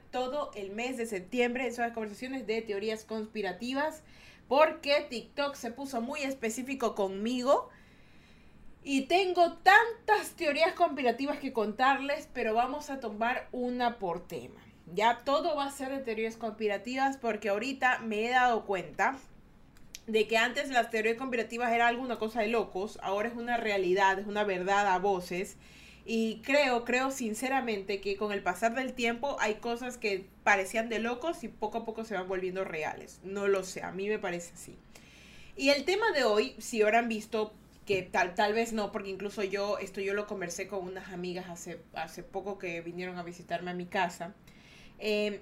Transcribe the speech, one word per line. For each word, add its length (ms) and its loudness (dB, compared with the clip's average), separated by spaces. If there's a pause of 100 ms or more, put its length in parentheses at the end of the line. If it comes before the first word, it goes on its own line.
todo 460 -2
el 160 -8
mes 260 -4
de 80 -2
septiembre 600 0
en 80 -4
Suaves 180 -2
Conversaciones 540 -8
de 160 0
teorías 400 -4
conspirativas, 1000 -4 (460)
porque 600 4
TikTok 460 -4
se 160 -8
puso 320 -6
muy 220 -6
específico 720 -2
conmigo. 720 2 (1120)
Y 180 2
tengo 560 4
tantas 760 6
teorías 420 2
conspirativas 640 2
que 160 -6
contarles, 800 2
pero 220 0
vamos 340 0
a 100 -6
tomar 520 -2
una 480 -2
por 280 -4
tema. 320 -12 (320)
Ya 320 2
todo 320 2
va 100 0
a 60 -6
ser 200 -6
de 80 -4
teorías 360 -4
conspirativas 840 -2
porque 320 -2
ahorita 500 2
me 260 -2
he 60 0
dado 340 4
cuenta 540 0 (880)
de 200 2
que 100 2
antes 340 2
las 180 4
teorías 260 2
conspirativas 560 -2
era 160 6
alguna 300 0
cosa 240 -2
de 60 2
locos, 560 -2
ahora 260 0
es 60 -10
una 200 -2
realidad, 640 4
es 80 -6
una 180 0
verdad 440 2
a 100 4
voces. 600 -2 (480)
Y 380 0
creo, 420 4
creo 260 2
sinceramente 880 -2
que 160 -4
con 140 -2
el 100 -2
pasar 320 0
del 200 -4
tiempo 460 -2
hay 180 0
cosas 420 -6
que 260 -2 (180)
parecían 460 2
de 80 -2
locos 460 -4
y 60 -8
poco 280 -6
a 80 -6
poco 180 -6
se 120 -6
van 120 -4
volviendo 360 -2
reales. 600 -6
No 240 -2
lo 160 4
sé, 200 -8
a 80 -6
mí 180 -4
me 80 0
parece 380 -6
así. 200 -16 (800)
Y 140 4
el 160 4
tema 280 4
de 100 4
hoy, 340 4
si 240 0
habrán 280 6
visto, 440 -2 (320)
que 160 0
tal, 320 0
tal 200 2
vez 200 0
no, 180 -2
porque 200 -6
incluso 320 -6
yo, 340 -2
esto 240 -8
yo 140 -2
lo 100 0
conversé 420 -6
con 160 -6
unas 300 -10
amigas 340 -6
hace, 320 -12 (140)
hace 300 -8
poco 340 -8
que 240 -6
vinieron 380 -8
a 40 -8
visitarme 460 -8
a 60 -6
mi 100 -6
casa, 480 -2 (680)
eh, 400 0